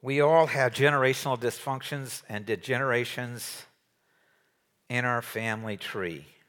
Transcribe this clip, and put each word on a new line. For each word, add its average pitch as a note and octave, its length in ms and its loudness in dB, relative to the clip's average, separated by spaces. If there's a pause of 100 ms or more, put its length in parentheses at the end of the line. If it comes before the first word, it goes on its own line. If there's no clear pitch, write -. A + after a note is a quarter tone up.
We C#3 200 0
all D#3+ 260 8
have C3 260 2
generational C3 640 2
dysfunctions C3 920 -6
and G#2 160 -8
degenerations A#2+ 1200 -2 (1200)
in B2 140 0
our B2 180 2
family A2 540 -4
tree. E2+ 500 -6 (240)